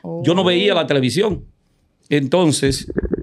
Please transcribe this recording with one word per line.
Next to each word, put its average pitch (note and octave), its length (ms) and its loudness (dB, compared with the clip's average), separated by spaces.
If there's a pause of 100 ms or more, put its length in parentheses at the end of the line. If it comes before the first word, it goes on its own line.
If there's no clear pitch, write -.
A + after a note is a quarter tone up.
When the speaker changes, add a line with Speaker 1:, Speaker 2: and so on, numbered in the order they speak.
Speaker 1:
Oh. E3+ 240 -10
Speaker 2:
Yo E3+ 100 4
no F#3+ 80 2
veía F#3 320 2
la D#3+ 120 0
televisión. C#3+ 580 0 (640)
Entonces, C#3+ 840 0 (320)